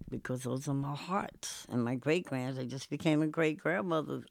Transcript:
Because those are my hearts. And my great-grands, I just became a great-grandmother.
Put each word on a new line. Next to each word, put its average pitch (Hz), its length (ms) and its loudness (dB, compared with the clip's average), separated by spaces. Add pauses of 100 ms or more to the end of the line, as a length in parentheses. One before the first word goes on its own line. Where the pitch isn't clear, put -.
Because 127 340 -4
those 131 240 -2
are 143 60 2
my 139 220 -2
hearts. - 720 -4
And 117 160 2
my 123 100 0
great-grands, 131 640 0
I 127 60 -2
just 127 240 -6
became 151 320 4
a 156 60 4
great-grandmother. 156 1040 2